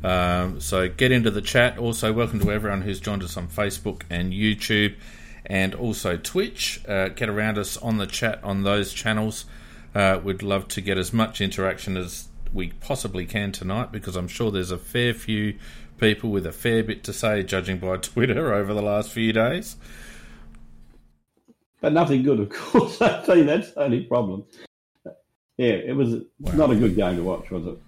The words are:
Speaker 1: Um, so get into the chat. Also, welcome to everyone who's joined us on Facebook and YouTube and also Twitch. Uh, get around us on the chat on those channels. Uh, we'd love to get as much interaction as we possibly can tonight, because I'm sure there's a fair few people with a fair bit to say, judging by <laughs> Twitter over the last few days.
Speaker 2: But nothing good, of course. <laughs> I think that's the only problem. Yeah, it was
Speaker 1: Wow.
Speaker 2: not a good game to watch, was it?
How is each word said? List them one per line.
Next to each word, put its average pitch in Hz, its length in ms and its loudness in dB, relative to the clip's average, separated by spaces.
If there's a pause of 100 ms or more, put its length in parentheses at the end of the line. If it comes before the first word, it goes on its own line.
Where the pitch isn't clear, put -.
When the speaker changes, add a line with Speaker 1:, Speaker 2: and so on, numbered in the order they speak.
Speaker 1:
Um, 90 580 0
so 92 260 0
get 127 240 2
into 113 200 4
the 101 100 -2
chat. 120 360 2
Also, 117 360 0
welcome 113 280 0
to 101 100 4
everyone 104 320 0
who's 95 160 -4
joined 101 240 -4
us 87 140 -8
on 87 100 -6
Facebook 101 600 -4
and 87 220 -2
YouTube 104 640 2 (500)
and 95 300 0
also 101 420 -2
Twitch. - 720 -4
Uh, 95 220 0
get 113 200 -4
around 107 280 0
us 101 200 -4
on 113 200 0
the 98 100 -2
chat - 360 -2
on 98 200 0
those 98 300 2
channels. 107 520 -2 (500)
Uh, 95 280 6
we'd 95 200 -2
love 98 260 0
to - 120 -4
get 95 160 0
as 90 160 -2
much 110 280 0
interaction 95 560 -2
as 90 300 -8 (260)
we 90 160 -2 (100)
possibly 95 460 -4
can 101 260 -2
tonight, 98 400 -4
because 95 240 -8
I'm 87 120 -2
sure 110 240 -2
there's 92 200 -2
a 87 60 -4
fair 120 360 0
few 107 440 -2 (400)
people 110 320 2
with 98 160 0
a 80 60 -4
fair 113 320 2
bit 104 220 -4
to 104 80 -6
say, 107 280 0
judging 92 380 -2
by 92 180 -2
<laughs> - 0 -
Twitter 120 560 0
over 101 220 0
the 104 80 0
last 104 280 0
few 110 220 0
days. 127 420 0 (2000)
Speaker 2:
But 151 120 4
nothing 143 300 6
good, 135 160 4
of 104 100 0
course. - 520 2
<laughs> - 0 -
I - 220 4
think 170 240 8
that's 151 260 0
the 147 100 0
only 127 180 2
problem. 104 440 -2 (1120)
Yeah, 120 160 4
it 120 220 -2
was 120 200 2 (240)
Speaker 1:
Wow. - 140 -4
Speaker 2:
not 147 180 6
a 117 40 6
good 107 200 4
game 90 220 2
to 85 60 -2
watch, 90 280 -4
was 87 140 -4
it? 85 120 -8 (100)